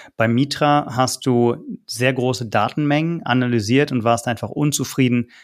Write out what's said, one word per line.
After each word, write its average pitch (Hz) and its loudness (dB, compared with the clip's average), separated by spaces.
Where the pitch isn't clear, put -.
bei 113 2
Mitra 139 0
hast 127 -2
du 120 2
sehr 127 0
große 123 -2
Datenmengen 147 0
analysiert 123 2
und 120 -2
warst 117 2
einfach 113 -4
unzufrieden 131 0